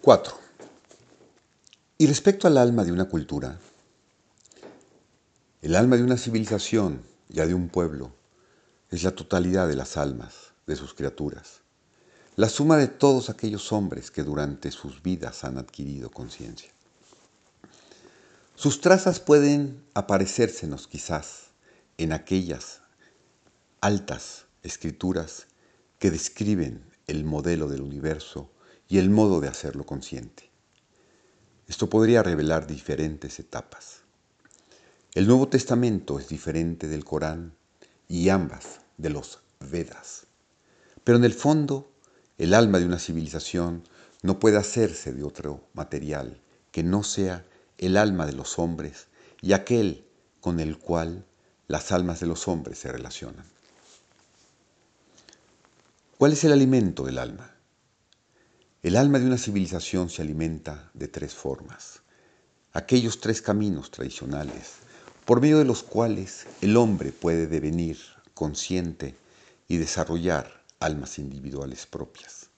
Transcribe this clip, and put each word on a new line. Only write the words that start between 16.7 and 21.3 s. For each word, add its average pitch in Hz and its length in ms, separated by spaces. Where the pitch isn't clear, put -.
Sus - 260
trazas 185 380
pueden 143 760
aparecérsenos 95 920
quizás - 640